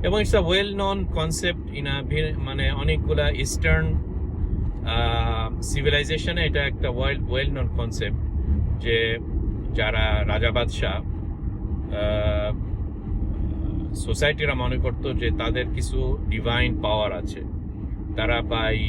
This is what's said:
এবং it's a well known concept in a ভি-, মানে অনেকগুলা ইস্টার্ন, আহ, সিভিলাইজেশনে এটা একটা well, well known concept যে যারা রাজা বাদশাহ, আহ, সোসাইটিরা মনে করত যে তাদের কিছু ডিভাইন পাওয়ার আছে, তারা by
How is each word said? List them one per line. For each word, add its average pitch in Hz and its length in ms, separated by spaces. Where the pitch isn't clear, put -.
এবং 185 160
it's 208 120
a 220 60
well 175 140
known 196 640
concept 160 380
in 143 320
a 139 240
ভি-, 156 300
মানে 135 320
অনেকগুলা 147 580
ইস্টার্ন, 156 580
আহ, 113 1700
সিভিলাইজেশনে 147 840
এটা 147 180
একটা 135 260
well, 131 300
well - 100
known 135 480
concept 110 360
যে 113 400
যারা 107 540
রাজা 113 240
বাদশাহ, 113 400
আহ, 101 100
সোসাইটিরা 147 600
মনে 127 240
করত 127 360
যে 117 180
তাদের 117 340
কিছু - 420
ডিভাইন 113 520
পাওয়ার 107 320
আছে, - 280
তারা 113 240
by 110 380